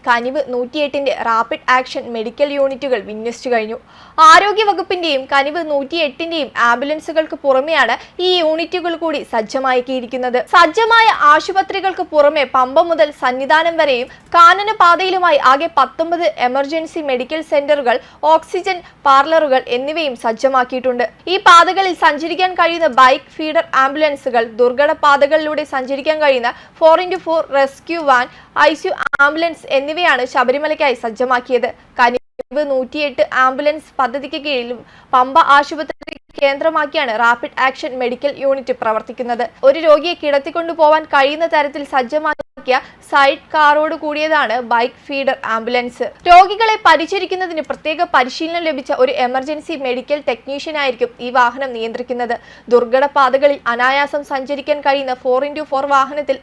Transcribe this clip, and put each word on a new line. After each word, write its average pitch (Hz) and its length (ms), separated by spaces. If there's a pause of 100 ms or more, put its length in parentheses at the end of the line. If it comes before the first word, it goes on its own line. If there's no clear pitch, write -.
കനിവ് 254 400
നൂറ്റിയെട്ടിന്റെ 269 720
റാപ്പിഡ് 233 480
ആക്ഷൻ 254 420
മെഡിക്കൽ 240 400
യൂണിറ്റുകൾ 269 480
വിന്യസിച്ചു 220 480
കഴിഞ്ഞു. 220 300 (400)
ആരോഗ്യ 381 460
വകുപ്പിന്റെയും 349 580 (100)
കനിവ് 302 380
നൂറ്റിയെട്ടിന്റെയും 302 880
ആംബുലൻസുകൾക്ക് 294 840
പുറമെയാണ് 269 800
ഈ 370 140
യൂണിറ്റുകൾ 330 600
കൂടി 302 360
സജ്ജമാക്കിയിരിക്കുന്നത്. 247 1120
സജ്ജമായ 440 600 (240)
ആശുപത്രികൾക്ക് 370 680
പുറമെ 302 420 (100)
പമ്പ 262 260
മുതൽ 330 300
സന്നിധാനം 285 680
വരെയും 269 320 (260)
കാനന 370 460
പാതയിലുമായി 359 640
ആകെ 285 320
പത്തൊമ്പത് 330 500 (220)
എമർജൻസി 294 520
മെഡിക്കൽ 277 420
സെന്ററുകൾ, 285 560 (260)
ഓക്സിജൻ 339 580 (240)
പാർലറുകൾ 277 600
എന്നിവയും 269 500
സജ്ജമാക്കിയിട്ടുണ്ട്. 254 920 (160)
ഈ 349 100
പാതകളിൽ 359 580
സഞ്ചരിക്കാൻ 330 600
കഴിയുന്ന 339 320
ബൈക്ക് 262 500
ഫീഡർ 320 280 (100)
ആംബുലൻസുകൾ, 269 680
ദുർഘട 247 480
പാതകളിലൂടെ 302 720
സഞ്ചരിക്കാൻ 277 500
കഴിയുന്ന 262 400 (240)
ഫോർ 330 220
ഇൻറ്റു 359 160
ഫോർ 330 240 (140)
റെസ്ക്യൂ 277 480
വാൻ, 262 240 (320)
ഐ 302 160
സി 294 120
യു 381 60 (280)
ആംബുലൻസ് 311 460
എന്നിവയാണ് 285 600
ശബരിമലയ്ക്കായി 285 680
സജ്ജമാക്കിയത്. 247 760 (280)
കനിവ് 254 720
നൂറ്റിയെട്ട് 269 640
ആംബുലൻസ് 269 640
പദ്ധതിക്ക് 277 460
കീഴിലും 247 360 (320)
പമ്പ 262 260
ആശുപത്രി 285 800 (260)
കേന്ദ്രമാക്കിയാണ് 285 760
റാപ്പിഡ് 240 420
ആക്ഷൻ 262 380
മെഡിക്കൽ 247 400
യൂണിറ്റ് 269 340
പ്രവർത്തിക്കുന്നത്. 233 760 (160)
ഒരു 285 140
രോഗിയെ 311 360
കിടത്തിക്കൊണ്ടുപോവാൻ 311 880
കഴിയുന്ന 294 420
തരത്തിൽ 294 380
സജ്ജമാക്കിയ 277 960 (320)
സൈഡ് 285 320 (100)
കാറോട് 302 400
കൂടിയതാണ് 302 640
ബൈക്ക് 240 340 (120)
ഫീഡർ 269 380
ആംബുലൻസ്. 240 580
രോഗികളെ 392 840
പരിചരിക്കുന്നതിന് 339 760
പ്രത്യേക 302 520
പരിശീലനം 320 480
ലഭിച്ച 294 300
ഒരു 262 200
എമർജൻസി 262 600
മെഡിക്കൽ 269 560
ടെക്നീഷ്യനായിരിക്കും 277 800 (120)
ഈ 247 100
വാഹനം 247 420
നിയന്ത്രിക്കുന്നത്. 240 640 (340)
ദുർഘട 240 380
പാതകളിൽ 277 600
അനായാസം 277 580
സഞ്ചരിക്കാൻ 285 560
കഴിയുന്ന 277 340
ഫോർ 254 300
ഇൻറ്റു 294 160
ഫോർ 285 260
വാഹനത്തിൽ 277 560